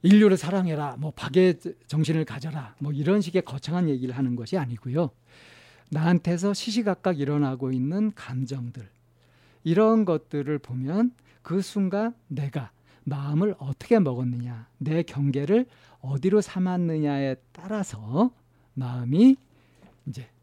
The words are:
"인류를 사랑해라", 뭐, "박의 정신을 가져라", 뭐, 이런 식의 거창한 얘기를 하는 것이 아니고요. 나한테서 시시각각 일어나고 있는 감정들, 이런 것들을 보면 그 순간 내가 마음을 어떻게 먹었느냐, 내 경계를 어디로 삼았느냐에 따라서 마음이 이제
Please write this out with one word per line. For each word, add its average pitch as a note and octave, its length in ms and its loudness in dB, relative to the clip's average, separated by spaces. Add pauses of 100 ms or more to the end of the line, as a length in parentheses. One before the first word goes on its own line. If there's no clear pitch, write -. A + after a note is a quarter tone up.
"인류를 G3 340 8
사랑해라", D#3 600 -2
뭐, D3+ 160 -6
"박의 F3+ 440 2 (280)
정신을 D#3 380 0
가져라", C3 540 -10
뭐, D3 140 -6
이런 D#3 280 2
식의 F3 220 -2
거창한 D#3+ 460 -4
얘기를 B2+ 280 -4
하는 B2+ 200 -2
것이 A#2+ 200 -6
아니고요. B2+ 540 -4 (800)
나한테서 F3 640 0
시시각각 G3+ 640 -2
일어나고 C3+ 540 -2
있는 F3 420 0
감정들, B2+ 760 -8 (760)
이런 G#3+ 400 4
것들을 D3+ 540 -2
보면 D3+ 540 -2 (300)
그 F#3 200 -2
순간 G3+ 520 -2 (140)
내가 C#3 420 -6 (340)
마음을 D3 540 -2
어떻게 C#3+ 400 0
먹었느냐, B2 680 -2 (100)
내 D#3 240 -2
경계를 C#3+ 640 0 (340)
어디로 C#3 400 0
삼았느냐에 D#3 960 -2 (160)
따라서 F3 760 -2 (440)
마음이 C3 640 4 (680)
이제 C3 220 -12 (140)